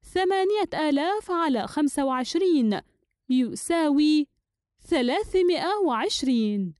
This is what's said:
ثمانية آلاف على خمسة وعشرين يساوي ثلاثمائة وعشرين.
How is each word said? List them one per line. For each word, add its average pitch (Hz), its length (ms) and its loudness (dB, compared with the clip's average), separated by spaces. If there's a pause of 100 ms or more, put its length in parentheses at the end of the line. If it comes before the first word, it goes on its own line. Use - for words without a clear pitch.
ثمانية 381 840 -2
آلاف 339 420 -2
على 320 360 -2
خمسة 285 380 -2
وعشرين 262 760 0 (480)
يساوي 302 1000 2 (540)
ثلاثمائة 349 920 0 (100)
وعشرين. 226 960 -2